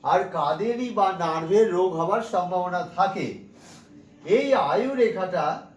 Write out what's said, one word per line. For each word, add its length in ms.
আর 180
কাদেরই 580
বা 280
নার্ভের 540
রোগ 200
হওয়ার 300
সম্ভাবনা 480
থাকে? 300
এই 300
আয়ু 400
রেখাটা 680